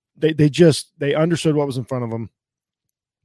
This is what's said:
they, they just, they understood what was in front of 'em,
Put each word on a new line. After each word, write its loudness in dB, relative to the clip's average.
they, 0
they 4
just, 2
they -4
understood 0
what 0
was -6
in -6
front -8
of -8
'em, -8